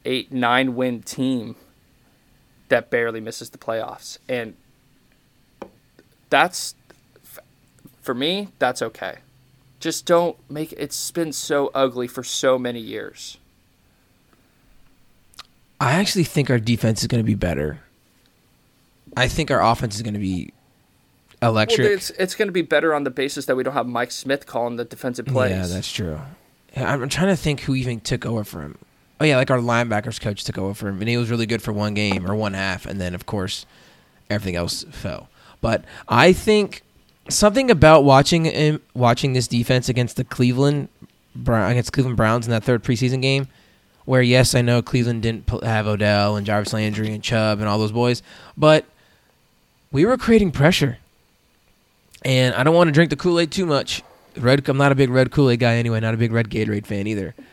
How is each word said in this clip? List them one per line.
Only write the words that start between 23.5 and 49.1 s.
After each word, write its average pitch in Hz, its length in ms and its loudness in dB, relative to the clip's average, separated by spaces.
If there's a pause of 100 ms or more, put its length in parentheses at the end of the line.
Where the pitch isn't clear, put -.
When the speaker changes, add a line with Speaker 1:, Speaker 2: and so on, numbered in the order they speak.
Speaker 1:
we 131 60 0
don't 131 100 -4
have 123 120 -2
Mike 123 260 -4
Smith 139 340 -6
calling 120 320 -6
the 117 80 -6
defensive 123 400 -8
plays. 127 260 0
Speaker 2:
Yeah, 92 160 -4
that's 92 240 -8
true. 78 300 -6 (540)
Yeah, 120 160 -4
I'm, 135 120 -4
I'm 139 60 -6
trying 165 180 -2
to 196 80 2
think 147 260 -4
who 135 140 -2
even 123 240 -4
took - 260 -6
over 110 200 -4
for - 160 -14
him. 71 160 -14 (440)
Oh, 151 40 2
yeah, 151 100 4
like, 127 160 2
our 131 60 2
linebackers 117 640 -2
coach 104 240 -6
took - 120 -8
over 98 160 -4
for 104 140 -8
him, 98 140 -6
and 110 80 -2
he 120 80 2
was 120 120 -2
really 113 160 -2
good 110 160 -2
for - 120 -4
one 104 200 -2
game 101 320 -2
or 95 80 -2
one 107 200 -2
half, 95 320 -4
and 98 160 -6
then, 90 120 -4
of 87 120 -10
course, 95 400 -6 (640)
everything 101 260 -4
else 85 360 -6
fell. - 360 -12 (320)
But 113 240 -2 (240)
I 135 240 6
think 208 520 0 (440)
something 214 420 2
about 156 360 8
watching 139 400 6
him, 151 360 0 (120)
watching 123 400 2
this 127 120 0
defense 127 440 0
against 120 260 -2
the - 80 -4
Cleveland 135 640 0 (480)
Brown, 117 340 0
against 120 220 0
Cleveland 127 240 0
Browns 113 320 2
in 120 40 0
that 113 120 0
third 120 180 2
preseason 127 400 0
game, 135 280 0 (560)
where, 127 160 2
yes, 123 340 4
I 123 60 4
know 120 200 2
Cleveland 120 420 -2
didn't 113 240 -4
pl-, - 180 -4
have 110 200 0
Odell 104 520 2
and 101 80 -4
Jarvis 104 260 0
Landry 107 420 -2
and 107 80 -8
Chubb 110 380 0
and 107 80 -2
all 104 100 0
those 107 140 0
boys, 120 320 0 (320)
but 156 300 6 (1080)